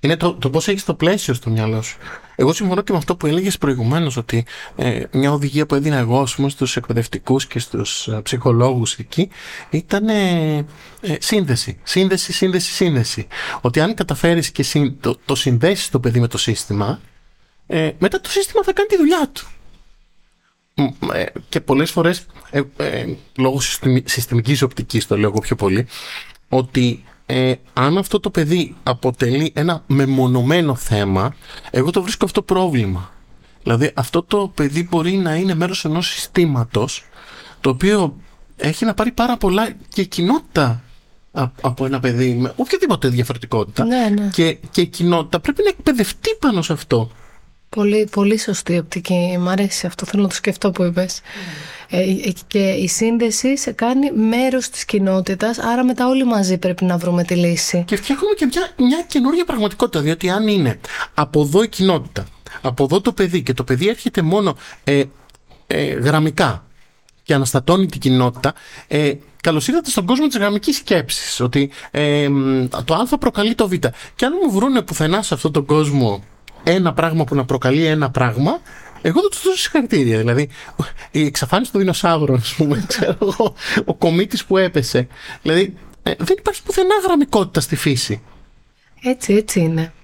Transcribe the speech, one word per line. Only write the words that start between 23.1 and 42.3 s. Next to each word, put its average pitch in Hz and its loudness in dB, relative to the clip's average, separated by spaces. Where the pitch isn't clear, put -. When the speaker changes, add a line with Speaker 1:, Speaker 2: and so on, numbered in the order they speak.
Speaker 1:
λόγω 131 0
συστημι-, 127 0
συστημικής 120 0
οπτικής, 117 -2
το 104 0
λέω 104 2
εγώ 104 0
πιο - -2
πολύ, 104 0
ότι, 127 0
ε, 127 0
αν 143 2
αυτό 196 0
το 202 -4
παιδί 165 0
αποτελεί 127 0
ένα 165 -2
μεμονωμένο 135 2
θέμα, 104 0
εγώ 131 2
το 185 2
βρίσκω 214 -2
αυτό 202 0
πρόβλημα. 123 0
Δηλαδή, 120 2
αυτό 147 0
το 202 -2
παιδί 151 0
μπορεί 175 2
να 170 0
είναι 185 0
μέρος 180 -2
ενός 165 0
συστήματος, 127 0
το 135 2
οποίο 175 2
έχει 160 -2
να 226 0
πάρει 226 0
πάρα 240 0
πολλά 202 2
και - -4
η 190 0
κοινότητα 170 0
απ-, - -4
από 127 -2
ένα 135 -2
παιδί 123 2